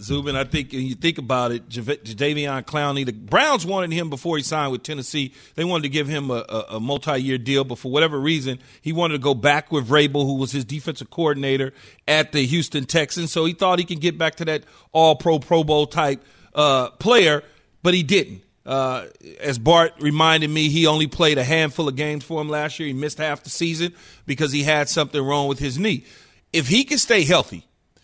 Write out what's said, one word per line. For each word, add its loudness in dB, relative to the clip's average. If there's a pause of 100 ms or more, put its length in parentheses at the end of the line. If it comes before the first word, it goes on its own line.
Zubin. -4
I -2
think -4
when -4
you -4
think -2
about 0
it, -8
Jave-, -6
Jadeveon -4
Clowney, -4
the -4
Browns 0
wanted -2
him -4
before -4
he -2
signed -2
with -4
Tennessee. -8 (220)
They -2
wanted 0
to -4
give -2
him -4
a, -4
a, -4 (120)
a -6
multi-year -2
deal, 0
but -8
for -10
whatever 0
reason, -2 (220)
he -6
wanted 0
to -4
go 2
back 0
with -2
Vrabel, 4
who 0
was -4
his -4
defensive -10
coordinator 0 (340)
at 2
the 2
Houston -2
Texans. -2
So 0
he 0
thought 2
he -2
could -8
get -2
back -2
to -8
that -4 (280)
all-pro, 4
Pro 2
Bowl 2
type, -2 (300)
uh, 4
player, 4 (400)
but 4
he 2
didn't. 0 (240)
Uh, -2 (340)
as -4
Bart 6
reminded 4
me, 2
he 4
only 4
played 2
a 2
handful 0
of -4
games -4
for -6
him -6
last -4
year. -6
He -4
missed -6
half -4
the -16
season -4 (320)
because -2
he 0
had 2
something -2
wrong 0
with -2
his -4
knee. 0 (480)
If 0
he 4
can -2
stay 4
healthy, 0 (380)